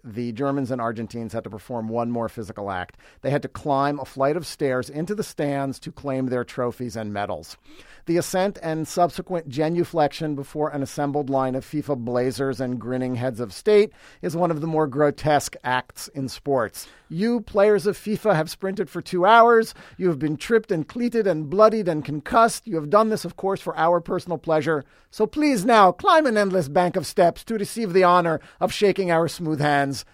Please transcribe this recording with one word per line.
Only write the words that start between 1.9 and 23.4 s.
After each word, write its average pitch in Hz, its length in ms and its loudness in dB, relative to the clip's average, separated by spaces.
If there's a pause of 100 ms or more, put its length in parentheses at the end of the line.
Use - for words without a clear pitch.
more 117 200 -4
physical 101 420 -10
act. 90 260 -8 (240)
They 135 80 -4
had 139 120 0
to - 80 -8
climb 143 500 0
a 131 60 -10
flight 139 320 0
of 160 100 -6
stairs 127 420 -2
into 160 260 -6
the 208 80 -4
stands 139 560 -4
to - 120 -12
claim 131 360 -4
their 123 180 -2
trophies 120 500 -6
and 107 180 -8
medals. 101 440 -8 (480)
The 170 120 0
ascent 190 440 -2
and 160 260 -4
subsequent 175 600 -2
genuflection 156 880 -2
before 151 340 -6
an 143 140 -6
assembled 143 460 -4
line 131 260 0
of 131 100 -6
fifa 147 320 -4
blazers 123 640 -2
and 123 180 -4
grinning 127 360 -4
heads 120 240 -4
of 110 120 -8
state 214 400 4 (300)
is 170 160 -4
one 175 140 2
of 147 100 -4
the 165 60 -2
more 156 200 2
grotesque 143 760 0
acts - 460 -4
in 135 200 -8
sports. - 580 -2 (220)
You, 220 320 -2
players 208 440 4
of 202 120 -2
fifa, 208 380 0
have 156 140 0
sprinted - 400 -6
for 170 120 -8
two 180 240 0
hours. 226 480 8 (240)
You 185 100 0
have 156 120 0
been 147 180 -2
tripped 220 340 0
and 160 160 -2
cleated 233 400 -2
and 156 220 -2
bloodied 214 380 4
and 151 180 -2
concussed. 170 600 0
You 208 100 -6
have 147 140 -4
done 214 200 6
this, 214 160 -2
of 165 100 -10
course, 190 240 -4